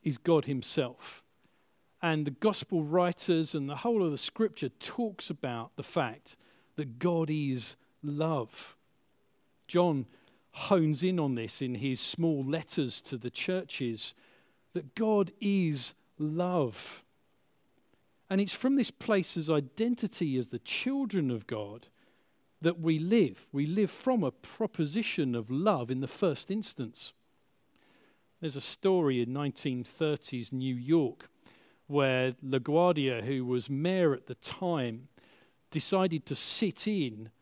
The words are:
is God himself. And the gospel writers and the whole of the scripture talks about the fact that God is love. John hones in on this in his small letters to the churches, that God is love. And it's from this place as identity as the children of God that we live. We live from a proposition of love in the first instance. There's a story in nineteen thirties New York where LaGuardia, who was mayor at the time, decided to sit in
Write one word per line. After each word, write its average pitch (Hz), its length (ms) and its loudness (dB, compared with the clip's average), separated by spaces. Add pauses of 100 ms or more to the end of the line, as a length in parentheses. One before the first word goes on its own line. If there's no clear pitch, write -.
is 139 160 -2
God 165 280 4
himself. 127 760 -4 (760)
And 156 260 2
the 143 60 -4
gospel 190 520 0
writers 170 680 2
and 139 160 -2
the 143 80 -6
whole 233 260 2
of 160 80 2
the 143 60 -2
scripture - 520 -2
talks - 600 -6
about 120 460 -6
the 143 80 -8
fact - 520 -2 (400)
that 127 240 -6
God 165 300 2
is 139 460 0 (260)
love. 147 760 -2 (920)
John 165 400 2 (460)
hones 156 500 2
in 185 160 2
on 139 160 0
this 113 260 -6
in 123 140 -4
his 127 260 -2
small 160 420 0
letters 147 580 -2
to - 160 -8
the 120 120 -6
churches, 143 840 -4 (600)
that 156 220 -8
God 214 440 4
is 185 540 2 (240)
love. 156 880 -2 (1200)
And 196 120 2
it's 202 120 0
from 269 220 2
this 254 160 2
place - 460 0
as 156 120 -2
identity 165 880 0
as 123 100 -2
the 120 120 -8
children 220 680 -2
of 113 180 -4
God 107 400 -8 (760)
that 170 180 2
we 160 200 2
live. 175 520 2
We 143 140 0
live 190 260 2
from 247 320 0
a 131 80 0
proposition 160 1040 -2
of 113 140 -4
love 139 420 0
in 131 100 -2
the 135 60 -4
first - 440 -2
instance. - 640 -8 (1300)
There's 151 160 -6
a 139 60 -4
story 156 600 2
in 117 100 -2
nineteen 135 520 -4
thirties 135 680 -4
New 131 240 -2
York 135 540 0 (580)
where 131 460 2 (120)
LaGuardia, 135 800 2
who 127 220 -2
was 123 240 -2
mayor 165 440 4
at - 140 -6
the 127 80 -8
time, 135 760 -4 (600)
decided 170 540 0
to 139 100 -4
sit - 520 0
in 120 440 -2 (100)